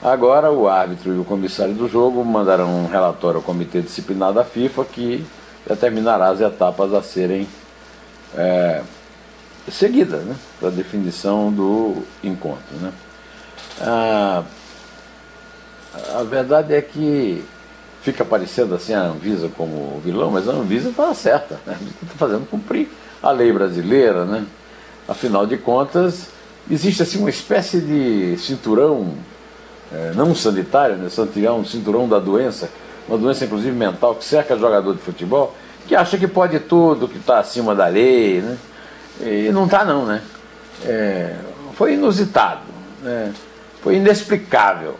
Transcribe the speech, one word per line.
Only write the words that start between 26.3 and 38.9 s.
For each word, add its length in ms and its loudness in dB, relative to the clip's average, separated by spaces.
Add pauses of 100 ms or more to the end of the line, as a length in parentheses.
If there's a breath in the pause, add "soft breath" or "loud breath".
existe 320 0
assim 160 -2
uma 120 0
espécie 500 -2
de 580 0
cinturão, 760 0 (760 loud breath)
é, 220 -6
não 220 4
sanitário, 580 2
né? 140 -6
Cinturão, 560 0
cinturão 440 -2
da 120 4
doença, 500 -2 (380 loud breath)
uma 100 -2
doença 260 0
inclusive 280 -2
mental 420 0
que 100 -12
cerca 320 2
jogador 380 2
de 60 -10
futebol, 520 -2 (360 loud breath)
que 80 4
acha 200 2
que 120 2
pode 320 2
tudo, 480 4
que 100 -10
tá 220 4
acima 340 -2
da 140 4
lei, 520 4
né? 160 -6 (640 loud breath)